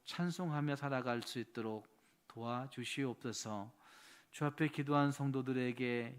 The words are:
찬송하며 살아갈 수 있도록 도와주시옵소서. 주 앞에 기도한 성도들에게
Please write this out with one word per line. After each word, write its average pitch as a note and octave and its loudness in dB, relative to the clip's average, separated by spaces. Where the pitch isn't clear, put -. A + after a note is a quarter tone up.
찬송하며 D#3 0
살아갈 B2+ 0
수 - -6
있도록 A2 -4
도와주시옵소서. A#2 -4
주 - 0
앞에 D3 2
기도한 C#3+ 4
성도들에게 B2+ 0